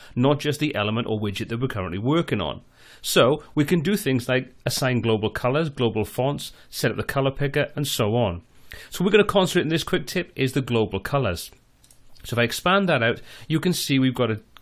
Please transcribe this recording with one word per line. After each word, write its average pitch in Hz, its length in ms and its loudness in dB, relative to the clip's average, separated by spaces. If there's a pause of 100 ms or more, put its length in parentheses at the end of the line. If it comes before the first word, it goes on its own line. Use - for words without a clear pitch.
(160)
not 139 240 4
just 147 180 -2
the 151 160 -2
element 107 340 -2
or 107 120 -2
widget 104 280 -4
that 117 120 -6
we're 131 80 0
currently 92 300 -6
working 135 420 0
on. 76 200 -4 (420)
So 147 400 4 (120)
we 151 100 2
can 170 160 2
do 190 160 0
things 131 320 0
like 131 240 0 (140)
assign 127 340 0
global 110 300 2
colors, 143 400 -2
global 113 340 0
fonts, - 480 -4 (180)
set - 200 -2
up 107 60 -4
the 107 80 -4
color 139 260 0
picker, 143 460 -2
and 147 100 -2
so 110 300 0
on. 92 260 0 (480)
So - 140 -2
we're 196 80 2
gonna 208 120 8
concentrate 180 380 2
in 143 60 -2
this 160 160 0
quick 170 200 -2
tip - 300 -6
is 127 180 0
the 143 80 0
global 113 380 0
colors. 107 540 -2 (720)
So - 100 -8
if 110 40 0
I 120 40 4
expand 185 460 2
that 131 160 2
out, 117 160 0 (260)
you 156 140 0
can 180 120 2
see 135 280 0
we've 131 140 4
got 117 180 0
a 107 80 -6 (220)